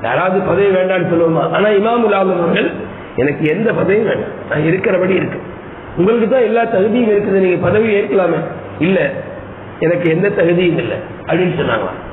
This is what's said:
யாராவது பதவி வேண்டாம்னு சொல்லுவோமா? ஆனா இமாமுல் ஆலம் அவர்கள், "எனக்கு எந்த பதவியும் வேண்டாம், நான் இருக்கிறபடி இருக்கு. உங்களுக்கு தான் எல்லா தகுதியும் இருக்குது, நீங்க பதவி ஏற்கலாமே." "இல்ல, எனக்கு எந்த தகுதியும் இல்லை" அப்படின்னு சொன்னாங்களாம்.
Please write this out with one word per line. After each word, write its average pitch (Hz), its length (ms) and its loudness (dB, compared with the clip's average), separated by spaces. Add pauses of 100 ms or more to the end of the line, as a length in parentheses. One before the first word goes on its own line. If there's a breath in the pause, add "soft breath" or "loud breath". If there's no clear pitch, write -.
யாராவது 170 360 0
பதவி 190 280 2
வேண்டாம்னு 185 400 2
சொல்லுவோமா? 165 440 2
ஆனா 185 180 2
இமாமுல் 214 440 2
ஆலம் 185 280 2
அவர்கள், 196 300 0 (440)
"எனக்கு 143 300 0
எந்த 208 260 0
பதவியும் 196 360 2
வேண்டாம், - 240 -4 (180)
நான் 147 100 -2
இருக்கிறபடி 185 500 0
இருக்கு. 170 300 -2 (580)
உங்களுக்கு 214 320 2
தான் 254 120 4
எல்லா 226 220 2
தகுதியும் 226 460 2
இருக்குது, 202 300 2
நீங்க 180 220 2
பதவி 208 260 2
ஏற்கலாமே." 196 480 2 (440)
"இல்ல, 160 320 2 (680)
எனக்கு 170 300 2
எந்த 180 200 2
தகுதியும் 175 480 2
இல்லை" 110 200 -4 (280)
அப்படின்னு 165 340 0
சொன்னாங்களாம். 107 400 -4 (140)